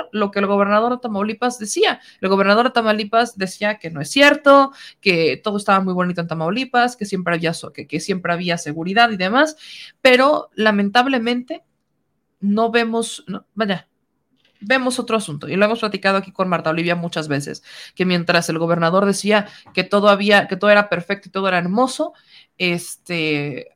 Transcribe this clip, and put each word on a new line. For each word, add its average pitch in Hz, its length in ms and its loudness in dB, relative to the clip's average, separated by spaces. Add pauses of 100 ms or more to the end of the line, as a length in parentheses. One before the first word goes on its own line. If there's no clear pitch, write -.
(120)
lo 208 180 0
que 202 100 -4
el 196 60 2
gobernador 202 460 2
de 247 80 -4
Tamaulipas 220 580 -4
decía. 294 420 -2 (220)
El 190 80 -2
gobernador 196 360 4
de 254 60 0
Tamaulipas 226 640 0
decía 208 420 -4
que 160 100 -12
no 160 100 -10
es 143 120 -8
cierto, 277 600 6 (300)
que 165 420 2
todo 202 140 -2
estaba 202 220 2
muy 190 140 -2
bonito 180 280 -2
en 170 60 -6
Tamaulipas, 240 680 -2
que 214 100 -8
siempre 185 280 -4
había 160 200 -2
so-, - 200 -12
que, - 140 -14
que 151 120 -6
siempre 180 320 -4
había 170 280 -2
seguridad 180 500 0
y 214 80 -6
demás, 247 380 0 (460)
pero 262 520 4
lamentablemente 240 1080 0 (760)
no 208 300 0
vemos, 226 580 -2
no, 190 180 -12 (100)
vaya, 196 320 -4 (720)
vemos 254 400 -2
otro 220 180 -2
asunto, 151 300 -8
y 151 80 -6
lo 196 100 2
hemos 226 140 -2
platicado 196 380 -2
aquí 196 140 -6
con 185 180 -4
Marta 160 220 -2
Olivia 170 240 -2
muchas 170 320 -6
veces, 143 360 -6 (320)
que 185 100 -2
mientras 170 440 0
el 160 80 -2
gobernador 170 480 2
decía 202 420 0 (260)
que 185 100 0
todo 202 260 2
había, 202 380 4
que 190 100 -4
todo 208 140 4
era 208 180 6
perfecto 180 400 -4
y - 20 -20
todo 190 160 -2
era 180 120 2
hermoso, 254 540 -2 (460)
este, 160 1160 -4